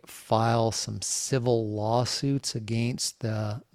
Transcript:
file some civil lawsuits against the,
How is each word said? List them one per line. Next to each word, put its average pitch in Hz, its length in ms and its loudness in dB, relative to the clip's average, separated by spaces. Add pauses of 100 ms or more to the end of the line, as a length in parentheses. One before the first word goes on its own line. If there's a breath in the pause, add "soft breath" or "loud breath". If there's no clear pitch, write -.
file 113 640 2
some 104 300 -6
civil 120 680 0
lawsuits 120 840 0
against 113 640 -2
the, 107 420 -4 (140)